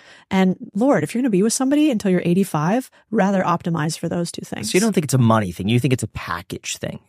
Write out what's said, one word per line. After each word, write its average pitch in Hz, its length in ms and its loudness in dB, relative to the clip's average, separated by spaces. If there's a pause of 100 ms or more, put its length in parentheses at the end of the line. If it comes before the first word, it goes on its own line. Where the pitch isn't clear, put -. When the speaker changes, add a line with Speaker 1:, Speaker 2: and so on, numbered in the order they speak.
(320)
Speaker 1:
And 190 260 2 (160)
Lord, 214 300 2
if 151 100 -4
you're 233 80 -2
gonna 269 80 0
be 196 140 2
with 226 100 2
somebody 294 380 2
until 208 180 0
you're 180 160 2
eighty-five, 180 640 0 (220)
rather 196 320 2
optimize 170 520 -2
for 165 140 -6
those 170 220 -4
two - 120 -12
things. - 280 -8
Speaker 2:
So - 40 2
you 185 40 2
don't 220 140 2
think 175 100 2
it's 135 100 -2
a 131 60 4
money 110 320 2
thing? 90 180 -6
You 120 100 2
think 127 140 0
it's - 80 0
a 107 60 -4
package - 720 -10
thing? - 320 -10